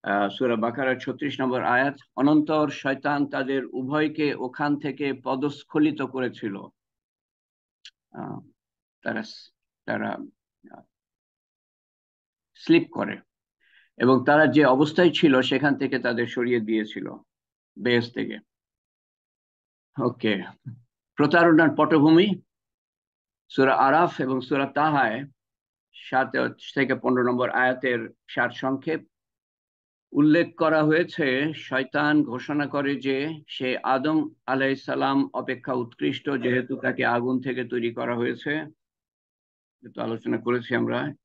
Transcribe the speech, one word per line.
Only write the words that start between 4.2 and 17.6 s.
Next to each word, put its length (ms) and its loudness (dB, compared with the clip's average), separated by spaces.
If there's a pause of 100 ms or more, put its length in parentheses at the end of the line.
ওখান 440 -4
থেকে 340 -4 (120)
পদস্খলিত 800 -2
করেছিল।" 540 -6 (1500)
আহ, 300 -12 (640)
তারা 200 -6
স-, 280 -18 (340)
তারা, 260 -6 (600)
আহ, 100 -20 (1700)
sleep 360 2
করে 280 -8 (760)
এবং 300 4
তারা 200 6
যে 180 6
অবস্থায় 460 4
ছিল 320 4
সেখান 360 0
থেকে 200 -2
তাদের 280 -2
সরিয়ে 340 -2
দিয়েছিল 500 -4 (680)